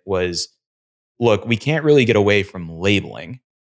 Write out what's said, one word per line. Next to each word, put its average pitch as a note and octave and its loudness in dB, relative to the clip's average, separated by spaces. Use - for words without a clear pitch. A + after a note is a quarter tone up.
was, F2+ -4
look, A2 2
we A#2+ -2
can't D3+ -4
really D3 6
get A2+ 2
away G#2 4
from F2+ -12
labeling. E2+ -2